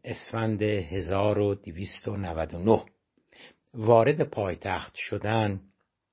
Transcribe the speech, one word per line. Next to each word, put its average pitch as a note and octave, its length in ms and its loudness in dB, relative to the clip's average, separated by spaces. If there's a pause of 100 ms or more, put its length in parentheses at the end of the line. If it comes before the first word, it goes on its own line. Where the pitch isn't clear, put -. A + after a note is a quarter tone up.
اسفند A2 580 -4
هزار G2 800 0
و G2+ 160 2
دویست F#2+ 520 -10
و G#2 100 -6
نود E2 360 -4
و E2+ 60 -8
نه، A2 260 4 (880)
وارد A#2 500 4
پایتخت F#2 720 -4
شدند، G#2 680 -2 (520)